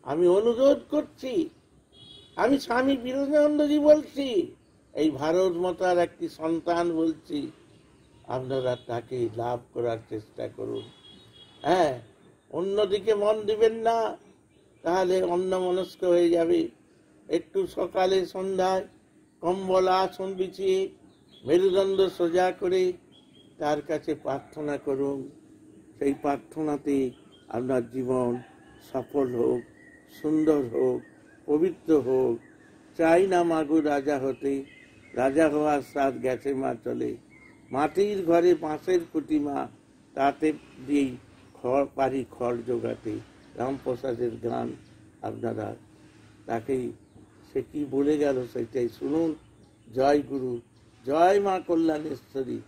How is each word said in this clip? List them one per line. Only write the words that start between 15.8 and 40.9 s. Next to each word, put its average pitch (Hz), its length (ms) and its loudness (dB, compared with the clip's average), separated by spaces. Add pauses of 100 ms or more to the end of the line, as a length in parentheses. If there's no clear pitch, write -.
হয়ে 175 260 4
যাবে। 170 300 2 (680)
একটু 175 380 -2
সকালে 185 600 0
সন্ধ্যায় 190 580 -2 (580)
কম্বল 185 460 2
আসন 190 460 0
বিছিয়ে 185 440 -2 (680)
মেরুদণ্ড 190 520 4 (100)
সোজা 175 380 0 (140)
করে 185 320 0 (680)
তার 147 240 -2
কাছে 151 320 -4
প্রার্থনা 147 640 -6
করুন। 139 420 -4 (800)
সেই 139 160 0
প্রার্থনাতে 143 840 -4 (520)
আপনার 127 420 -2
জীবন 127 400 -2 (640)
সফল 131 420 -2
হোক, 123 260 2 (600)
সুন্দর 156 420 2 (120)
হোক, 131 240 2 (480)
পবিত্র 160 440 0 (180)
হোক। 131 260 2 (640)
চাই 165 280 6
না 180 160 2
মাগো 160 380 2
রাজা 143 380 0
হতে, 135 460 -4 (500)
রাজা 139 340 4
হওয়ার 147 340 2
স্বাদ 135 400 -2
গেছে 127 320 -2
মা 131 180 -4 (120)
চলে। 123 260 -4 (600)
মাটির 185 540 0
ঘরে 170 300 4
বাঁশের 160 460 -2 (120)
খুঁটি 151 260 -2
মা, 143 200 -2 (560)
তাতে 139 340 0 (380)
দিয়েই 139 260 0 (420)